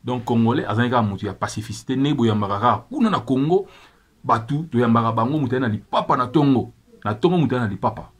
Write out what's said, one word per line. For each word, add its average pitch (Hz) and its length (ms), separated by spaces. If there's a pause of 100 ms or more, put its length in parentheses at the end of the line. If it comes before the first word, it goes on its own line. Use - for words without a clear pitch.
Donc, 123 200
Congolais, 117 420
Azaneka 117 380
Mouti, 98 220
il - 20
y - 20
a 95 60
pacificité, 110 600
Nebo 135 300
Yambarara, 104 640
Kuna 240 220
na 151 80
Congo, 139 480 (560)
Batu, 120 480
to 120 80
Yambara 113 320
Bango, 117 260
Moutana 127 300
li 107 100
Papa 160 400
na 123 100
Tongo. 139 460 (320)
Na 104 80
Tongo, 180 240
Moutana 123 300
li 98 80
Papa. - 440